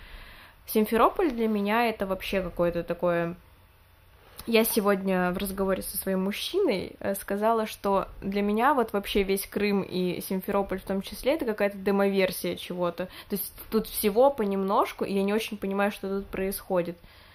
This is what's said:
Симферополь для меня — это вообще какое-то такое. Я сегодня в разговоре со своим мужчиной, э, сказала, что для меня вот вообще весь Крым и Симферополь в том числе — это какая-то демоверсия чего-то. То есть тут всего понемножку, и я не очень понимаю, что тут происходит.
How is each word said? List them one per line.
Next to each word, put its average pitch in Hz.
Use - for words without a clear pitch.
Симферополь 233
для 233
меня — 214
это 214
вообще 190
какое-то 170
такое. 175
Я 226
сегодня 190
в 180
разговоре 190
со -
своим 190
мужчиной, 208
э, 202
сказала, 214
что 196
для 196
меня 214
вот 233
вообще 202
весь 196
Крым 202
и 180
Симферополь 196
в -
том 196
числе — -
это 311
какая-то 208
демоверсия 196
чего-то. 180
То -
есть -
тут 220
всего 214
понемножку, 202
и -
я 196
не 202
очень 214
понимаю, 202
что -
тут 196
происходит. 190